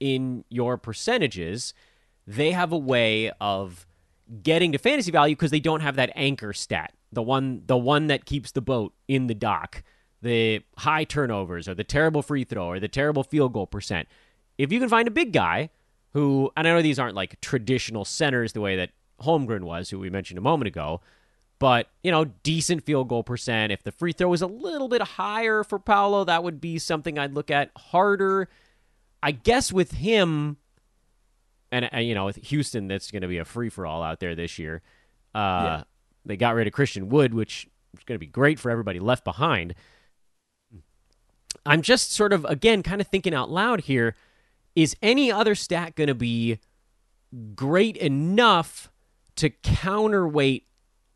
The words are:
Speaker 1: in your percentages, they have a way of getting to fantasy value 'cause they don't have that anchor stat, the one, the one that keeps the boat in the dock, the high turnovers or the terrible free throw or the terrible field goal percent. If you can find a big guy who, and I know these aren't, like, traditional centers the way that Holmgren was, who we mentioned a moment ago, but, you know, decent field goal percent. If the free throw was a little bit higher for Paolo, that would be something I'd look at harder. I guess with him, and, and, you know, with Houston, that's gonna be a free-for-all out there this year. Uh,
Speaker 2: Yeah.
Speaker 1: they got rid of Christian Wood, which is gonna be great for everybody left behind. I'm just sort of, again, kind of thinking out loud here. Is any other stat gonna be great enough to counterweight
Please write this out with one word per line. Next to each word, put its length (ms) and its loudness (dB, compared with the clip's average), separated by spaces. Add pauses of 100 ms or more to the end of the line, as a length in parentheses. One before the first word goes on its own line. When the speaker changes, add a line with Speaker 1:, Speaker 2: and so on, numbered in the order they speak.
Speaker 1:
in 480 -2
your 300 -2
percentages, 960 -4 (520)
they 260 0
have 200 -2
a 60 0
way 520 2 (100)
of 460 -4 (560)
getting 300 2
to 60 0
fantasy 320 0
value 240 4
'cause 160 0
they 100 2
don't 200 0
have 160 -4
that 180 2
anchor 380 -2
stat, 420 -6 (180)
the 100 -2
one, 440 -2
the 100 4
one 300 4
that 180 0
keeps 280 -6
the 100 -4
boat 320 -2 (140)
in 180 2
the 80 -2
dock, 480 -4 (400)
the 400 2 (160)
high 260 0
turnovers 640 -4
or 60 -6
the 100 -6
terrible 380 2
free 220 -4
throw 240 -6
or 120 -6
the 80 -4
terrible 360 0
field 280 2
goal 140 -4
percent. 420 -6 (480)
If 160 -2
you 80 2
can 80 0
find 200 4
a 40 -4
big 200 0
guy 380 0 (420)
who, 440 2
and 100 2
I 60 6
know 100 6
these 160 2
aren't, 160 -2
like, 280 -6
traditional 640 -2
centers 480 0
the 80 -6
way 140 0
that 140 -2 (300)
Holmgren 440 0
was, 260 -8
who 80 -8
we 100 -8
mentioned 300 -6
a 40 -8
moment 260 2
ago, 340 -6 (560)
but, 300 4 (140)
you 80 0
know, 140 4 (180)
decent 420 -2
field 240 0
goal 140 -2
percent. 480 -2
If 120 -4
the 100 -8
free 200 -4
throw 160 2
was 140 2
a 40 -2
little 420 -6
bit 140 2
higher 600 -2
for 160 -4
Paolo, 460 2
that 180 2
would 180 -6
be 180 -6
something 400 -4
I'd 160 -4
look 160 -4
at 260 0
harder. 720 2 (720)
I 100 4
guess 400 2
with 200 0
him, 640 2 (1160)
and, 220 0
and, 140 0
you 80 0
know, 120 0
with 100 -4
Houston, 520 -4
that's 220 -6
gonna 180 -6
be 100 -4
a 60 -6
free-for-all 580 -6
out 180 -6
there 140 -4
this 240 -8
year. 240 -10 (520)
Uh, 40 -6
Speaker 2:
Yeah. 460 0 (400)
Speaker 1:
they 120 -8
got 180 2
rid 120 2
of 60 -4
Christian 380 -2
Wood, 240 4
which 340 -6 (280)
is 80 -20
gonna 140 -8
be 80 -14
great 320 2
for 120 -4
everybody 300 -4
left 240 0
behind. 500 -2 (1900)
I'm 180 4
just 300 2
sort 200 2
of, 120 2
again, 380 2
kind 180 -4
of 80 -4
thinking 260 -2
out 160 -2
loud 320 0
here. 320 2 (600)
Is 280 4
any 300 4
other 220 4
stat 420 -4
gonna 180 2
be 440 0 (960)
great 420 2
enough 920 2 (460)
to 140 2
counterweight 1160 2 (500)